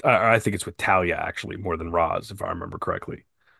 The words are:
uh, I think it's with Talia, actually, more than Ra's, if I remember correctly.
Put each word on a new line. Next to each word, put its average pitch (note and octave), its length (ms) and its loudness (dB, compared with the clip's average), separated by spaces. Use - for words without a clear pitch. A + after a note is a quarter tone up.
uh, - 60 4
I A2+ 300 6
think G2+ 160 0
it's F#2 100 -6
with - 120 -10
Talia, F#2 400 2
actually, - 400 -6
more F#2 200 -2
than E2 140 -6
Ra's, E2+ 400 0
if F#2+ 100 -10
I F2+ 80 -4
remember F2 300 -8
correctly. - 460 -6